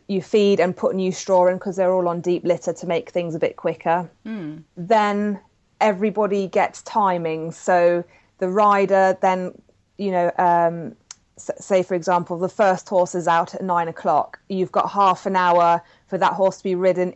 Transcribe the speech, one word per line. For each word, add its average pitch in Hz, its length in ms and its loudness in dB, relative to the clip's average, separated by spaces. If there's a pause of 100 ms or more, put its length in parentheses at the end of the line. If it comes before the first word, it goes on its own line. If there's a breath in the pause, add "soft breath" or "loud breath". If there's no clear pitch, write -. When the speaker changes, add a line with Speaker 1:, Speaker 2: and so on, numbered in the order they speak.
Speaker 1:
you 196 140 -2
feed 202 380 2
and 180 160 0
put 180 180 -2
new 185 180 -2
straw 180 340 2
in 185 120 0
'cause 180 180 -8
they're 185 160 2
all 185 160 0
on 175 120 -4
deep 180 240 -2
litter 170 300 -2
to - 120 -12
make 175 240 -4
things 170 240 -4
a 165 40 -6
bit - 180 -2
quicker. 165 540 -4 (160)
Speaker 2:
Mm. 160 360 -12 (140)
Speaker 1:
Then 208 640 0 (400)
everybody 202 680 0
gets - 340 -2
timing. 165 680 -2
So 175 520 2 (340 soft breath)
the 185 100 -2
rider 196 760 4
then, 185 300 0 (440)
you 202 140 -4
know, 175 280 0
um, 170 560 2 (440)
s-, - 120 -14 (140)
say, 185 180 2
for 185 120 -4
example, 175 440 -2
the 180 100 -4
first 190 400 0
horse 180 260 0
is 170 120 -4
out 170 280 0
at 190 80 -10
nine 175 260 -2
o'clock. 160 500 -2 (100)
You've 185 240 -4
got 180 180 -2
half 196 360 0
an 190 100 -2
hour 170 460 4 (260 soft breath)
for 185 100 -6
that 180 160 0
horse 190 240 0
to - 60 -20
be 190 100 -2
ridden 180 400 0